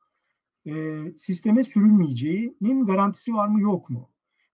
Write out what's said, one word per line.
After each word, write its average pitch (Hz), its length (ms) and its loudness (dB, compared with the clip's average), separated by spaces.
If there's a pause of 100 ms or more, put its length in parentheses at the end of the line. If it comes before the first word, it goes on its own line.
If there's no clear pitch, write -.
(680)
e, 156 380 -8 (120)
sisteme 214 480 0
sürülmeyeceğinin 202 1200 2
garantisi 196 480 -2
var 208 140 0
mı 214 120 2
yok 196 300 -2
mu? 123 200 -10 (440)